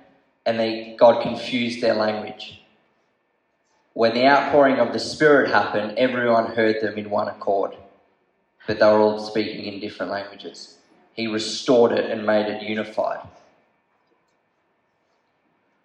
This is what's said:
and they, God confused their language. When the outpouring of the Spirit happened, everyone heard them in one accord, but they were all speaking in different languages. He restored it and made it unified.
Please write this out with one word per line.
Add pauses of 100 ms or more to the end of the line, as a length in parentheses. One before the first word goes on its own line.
(440)
and
they,
God
confused
their
language. (1300)
When
the
outpouring
of
the
Spirit
happened,
everyone
heard
them
in
one
accord, (880)
but
they
were
all
speaking
in
different
languages. (360)
He
restored
it
and
made
it
unified. (2500)